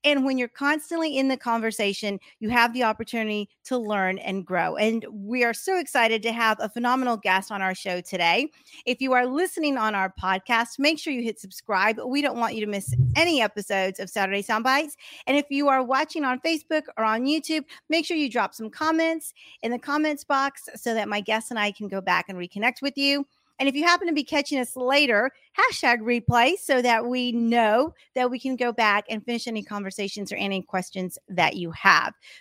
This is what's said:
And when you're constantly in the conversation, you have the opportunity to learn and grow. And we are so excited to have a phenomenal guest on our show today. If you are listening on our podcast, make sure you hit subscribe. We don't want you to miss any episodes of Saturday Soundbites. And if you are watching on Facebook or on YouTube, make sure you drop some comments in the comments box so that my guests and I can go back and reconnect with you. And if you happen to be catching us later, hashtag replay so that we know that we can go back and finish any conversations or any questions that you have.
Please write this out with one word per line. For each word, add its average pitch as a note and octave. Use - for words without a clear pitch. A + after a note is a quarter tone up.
And C#4+
when C4+
you're B3
constantly D4+
in C4+
the C4
conversation, A3
you A3
have A#3+
the B3
opportunity A3
to B3+
learn G3
and F#3+
grow. E3+
And A3
we A3
are A#3
so F#4+
excited A3+
to A3+
have A3
a G#3
phenomenal A#3+
guest F#3+
on G3+
our F#3
show F3+
today. F3+
If B3
you C4
are B3
listening D4
on A3
our F#3+
podcast, G#3
make D4+
sure -
you A#3+
hit A3+
subscribe. G3+
We C4+
don't C4+
want A3+
you A3
to G#3
miss G3
any D#4+
episodes F#3+
of G3
Saturday G3
Soundbites. C4
And C#4
if C#4+
you C#4+
are C4
watching C#4+
on B3+
Facebook D#4+
or A3
on A3
YouTube, D#4
make D#4+
sure F4
you C#4+
drop G#3+
some A3
comments D#4+
in A#3
the A#3+
comments D4
box C#4
so A#3
that G#3+
my G#3
guests A3
and A#3
I G#3
can G#3
go F#3+
back F3+
and F#3
reconnect G3+
with C#4
you. C#4
And C4+
if C4
you D4
happen F4
to E4
be D4
catching C#4+
us A#3+
later, B3+
hashtag D#4+
replay A#3+
so C4
that A#3+
we B3
know A#3
that B3
we B3+
can C4
go A#3+
back G#3
and G#3+
finish A#3+
any G#3+
conversations G3+
or -
any G3
questions F#3
that F3
you E3+
have. E3